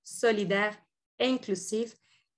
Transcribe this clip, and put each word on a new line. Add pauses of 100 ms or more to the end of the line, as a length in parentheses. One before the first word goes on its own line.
solidaire (440)
et
inclusive (440)